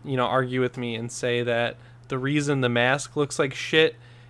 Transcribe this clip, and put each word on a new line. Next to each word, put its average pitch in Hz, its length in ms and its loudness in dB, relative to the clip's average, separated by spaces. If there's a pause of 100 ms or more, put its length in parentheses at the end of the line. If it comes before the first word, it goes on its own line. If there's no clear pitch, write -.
you 139 140 -2
know, 123 80 2
argue 127 360 0
with 123 160 -2
me 120 180 -4
and 117 160 -8
say 120 320 -2
that 120 320 -2 (320)
the 135 120 -4
reason 143 420 0
the 123 80 2
mask 123 460 2
looks 143 240 -2
like 139 140 0
shit 160 420 2 (340)